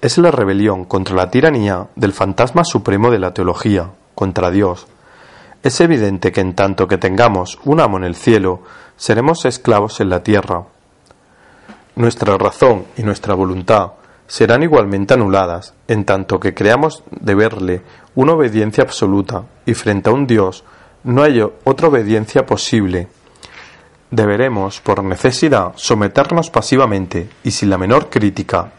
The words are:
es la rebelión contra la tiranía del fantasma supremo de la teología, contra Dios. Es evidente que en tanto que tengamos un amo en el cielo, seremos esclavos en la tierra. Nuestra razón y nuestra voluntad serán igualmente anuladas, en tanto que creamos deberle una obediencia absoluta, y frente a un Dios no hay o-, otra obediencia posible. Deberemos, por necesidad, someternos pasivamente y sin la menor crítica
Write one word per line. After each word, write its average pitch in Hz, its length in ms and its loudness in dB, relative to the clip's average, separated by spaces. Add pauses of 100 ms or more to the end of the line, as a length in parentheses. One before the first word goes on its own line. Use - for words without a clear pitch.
es 127 160 0
la 170 120 4
rebelión 98 540 0
contra 95 320 -4
la 92 140 0
tiranía 113 560 2 (100)
del 104 160 0
fantasma 117 500 0
supremo 110 480 0
de 113 80 2
la 92 140 -4
teología, 92 560 -2 (260)
contra 90 360 -2
Dios. 92 360 -2 (760)
Es - 180 0
evidente 110 500 2
que 101 120 0
en 92 120 -4
tanto 98 320 0
que 95 120 0
tengamos 95 640 0
un 151 160 2
amo 107 160 2
en 92 80 -6
el 87 100 -4
cielo, 95 460 2 (380)
seremos 135 480 0
esclavos 107 540 0
en 98 100 -2
la 90 120 -2
tierra. 95 420 -2 (1300)
Nuestra 117 400 0
razón 101 480 2 (140)
y 120 40 -6
nuestra 104 300 -4
voluntad 92 600 0 (340)
serán 117 360 2
igualmente 101 520 2
anuladas, 95 580 0 (160)
en 104 160 -2
tanto 98 340 -2
que 98 140 -4
creamos 123 580 0
deberle 101 720 -2 (340)
una 143 200 2
obediencia 110 500 0
absoluta, 98 600 -2 (200)
y 120 80 -2
frente 104 380 -2
a - 20 4
un 139 140 0
Dios 104 380 0 (380)
no 127 200 2
hay 139 180 4
o-, 104 140 -2 (100)
otra 135 240 2
obediencia 113 560 0
posible. 95 640 -2 (1040)
Deberemos, 107 680 -2
por 98 240 0
necesidad, 104 720 0
someternos 131 720 0
pasivamente 104 800 -2 (160)
y 117 60 -4
sin 101 180 -2
la 95 80 2
menor 98 320 0
crítica 98 720 -2